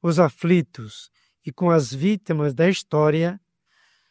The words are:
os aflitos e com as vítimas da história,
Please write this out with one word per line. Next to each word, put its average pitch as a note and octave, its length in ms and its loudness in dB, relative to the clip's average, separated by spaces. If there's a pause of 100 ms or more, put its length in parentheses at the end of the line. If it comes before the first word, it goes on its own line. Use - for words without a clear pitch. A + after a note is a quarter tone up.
os E3+ 180 0
aflitos E3 920 0 (340)
e C#3+ 60 -10
com F3 180 -2
as C#3+ 240 2
vítimas D3+ 600 -2
da E3 140 2
história, E3 720 0 (720)